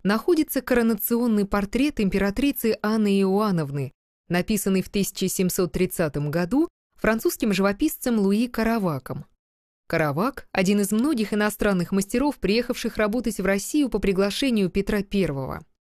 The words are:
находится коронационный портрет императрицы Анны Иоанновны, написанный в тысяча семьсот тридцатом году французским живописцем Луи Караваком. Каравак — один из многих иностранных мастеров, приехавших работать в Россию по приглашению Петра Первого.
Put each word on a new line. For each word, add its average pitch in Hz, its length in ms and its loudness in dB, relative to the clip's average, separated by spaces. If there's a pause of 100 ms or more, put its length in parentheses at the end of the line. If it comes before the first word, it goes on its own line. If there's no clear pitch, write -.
находится 277 580 2
коронационный 226 840 2
портрет 208 540 0
императрицы 202 800 0
Анны 208 420 2
Иоанновны, 170 680 0 (380)
написанный 190 540 0
в - 60 -8
тысяча - 380 -2
семьсот 180 460 -2
тридцатом 156 580 -2
году 180 380 0 (260)
французским 220 580 0
живописцем 202 680 0
Луи 202 260 2
Караваком. 214 760 -4 (640)
Каравак — 160 640 -2
один 196 280 2
из 202 120 -2
многих 226 420 0
иностранных 208 560 0
мастеров, 240 480 0
приехавших 226 580 -2
работать 214 440 -2
в 190 40 -2
Россию 202 440 0
по 214 100 -2
приглашению 196 720 0
Петра 202 320 0
Первого. 151 640 -4 (300)